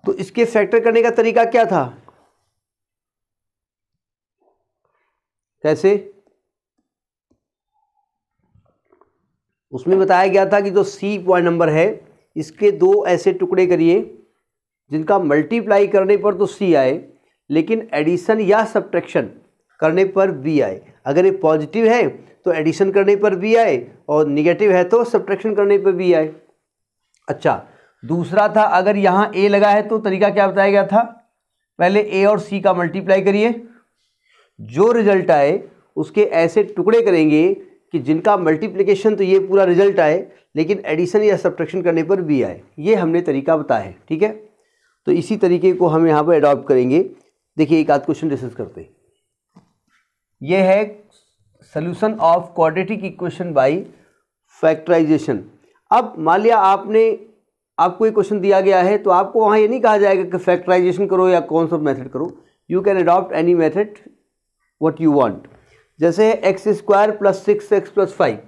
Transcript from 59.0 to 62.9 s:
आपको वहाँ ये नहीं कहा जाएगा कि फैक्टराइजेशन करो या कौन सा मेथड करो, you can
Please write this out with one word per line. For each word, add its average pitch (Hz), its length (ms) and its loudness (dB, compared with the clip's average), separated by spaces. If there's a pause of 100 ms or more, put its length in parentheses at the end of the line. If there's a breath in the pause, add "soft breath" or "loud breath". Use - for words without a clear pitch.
आपको 190 300 2
वहाँ 214 180 2
ये 214 100 4
नहीं 247 120 -2
कहा 214 180 2
जाएगा 196 260 2
कि 175 140 -6
फैक्टराइजेशन 180 680 0
करो 185 220 2
या 180 120 2 (100)
कौन 165 180 0
सा 165 100 -2
मेथड 135 300 -4
करो, - 180 -8 (440 soft breath)
you 185 160 -2
can 190 160 0